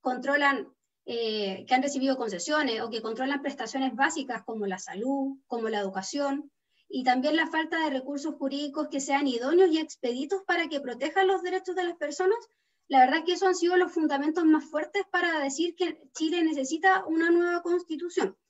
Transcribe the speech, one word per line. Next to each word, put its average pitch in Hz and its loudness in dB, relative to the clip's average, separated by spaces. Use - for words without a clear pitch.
controlan, 269 0
eh, 214 -4
que 262 4
han 262 4
recibido 269 0
concesiones 233 -2
o 220 -6
que 220 -6
controlan 262 -4
prestaciones 262 -4
básicas 269 -2
como 220 -6
la 190 -4
salud, 269 -6
como 226 -4
la 214 -2
educación, 269 -4
y 254 -6
también 262 2
la 320 2
falta 320 -2
de 302 0
recursos 277 -6
jurídicos 285 -4
que 277 -4
sean 277 0
idóneos 294 4
y 311 2
expeditos 285 -4
para 349 0
que 294 -4
protejan 277 0
los 370 2
derechos 370 -4
de 370 0
las 339 -4
personas, 370 0
la 269 6
verdad 269 8
es 320 -2
que 349 0
esos 370 2
han 370 4
sido 359 2
los 359 4
fundamentos 311 0
más 311 6
fuertes 320 -4
para 339 2
decir 285 -2
que 330 -2
Chile 320 0
necesita 320 2
una 320 2
nueva 349 4
constitución. 339 -2